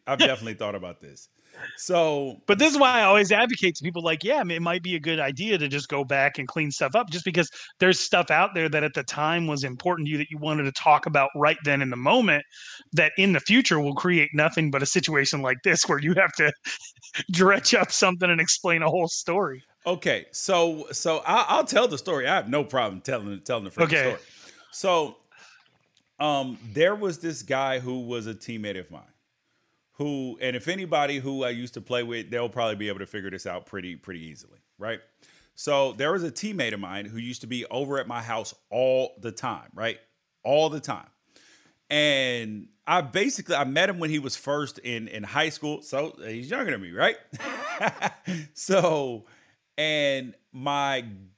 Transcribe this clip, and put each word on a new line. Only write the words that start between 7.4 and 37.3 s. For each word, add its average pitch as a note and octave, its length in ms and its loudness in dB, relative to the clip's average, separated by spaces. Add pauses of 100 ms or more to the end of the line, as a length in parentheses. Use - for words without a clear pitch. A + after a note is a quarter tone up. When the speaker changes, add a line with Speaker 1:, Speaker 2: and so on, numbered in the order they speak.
Speaker 2:
there's F#3 200 6
stuff - 320 2
out F3+ 240 4
there D#3+ 140 2
that D3+ 140 2
at D3+ 100 -2
the D3 100 -4
time D#3+ 440 -2
was C#3+ 180 -4
important D3+ 420 -4
to D3+ 40 -4
you D3+ 60 -2
that D3 140 -4
you D#3 60 -10
wanted D3+ 260 -2
to C#3 80 -2
talk D3 340 4
about C#3+ 300 2
right D#3 300 4
then C#3 160 2
in C3 80 -2
the B2 80 -6
moment, D#3 480 4 (480)
that D#3 240 4
in F#3+ 160 6
the D3 80 4
future G3+ 400 4
will C#3+ 120 0
create D#3 400 2
nothing D3+ 380 2
but C3+ 100 0
a C#3+ 40 0
situation C#3+ 560 0
like B2+ 220 0
this E3+ 260 2
where D3+ 100 2
you D3+ 140 2
have F3 200 4
to D3+ 180 4 (400)
<laughs> - 400 -8
dredge F#3+ 440 4
up F#3 160 4
something F3+ 380 2
and E3+ 100 4
explain E3+ 420 2
a D#3 80 2
whole E3+ 200 0
story. E3+ 520 -2 (240)
Speaker 1:
Okay, E3 460 -2
so, E3+ 640 0
so D#3+ 240 0 (100)
I, G#3 220 4
I'll C4+ 160 2
tell F#3 220 2
the D#3 100 -2
story. C#3 300 -2
I E3+ 80 4
have C#3 140 0
no C#3+ 140 0
problem A2 380 -2
telling, G2+ 400 -6
telling A#2 240 -4
the F#2 60 -12
freaking - 120 2
Speaker 2:
Okay. D#3 200 2
Speaker 1:
story. B2+ 180 -2 (500)
So, E3+ 460 0 (1040)
um, C#3 380 -2 (140)
there E3 240 4
was G3 240 -4
this D3+ 240 -8
guy C3+ 360 0
who B2+ 260 -6
was A#2 200 -6
a A2 80 -8
teammate G#2 460 -8
of F2 100 -16
mine D#2 140 -20 (880)
who, C#3 480 -6
and B2+ 140 -2
if B2 120 -8
anybody D#3 520 -2
who C3+ 240 -6
I B2 60 -2
used A#2+ 260 -10
to A#2 60 -12
play B2 200 -2
with, A#2 300 -8
they'll A#2+ 180 -4
probably A2+ 260 -2
be G#2 120 -6
able G2 120 -6
to F#2+ 60 -8
figure G2 240 -10
this F#2 160 -12
out F2+ 220 -10
pretty, F2+ 280 -12
pretty F2 300 -14
easily, D2+ 320 -20 (220)
right? A2 200 -8 (540)
So C#3 380 0
there C3 200 -2
was F#3 120 -2
a D#3+ 80 -4
teammate E3+ 420 -4
of G#2 60 -8
mine G2 260 -8
who A2+ 140 -12
used A#2+ 220 -10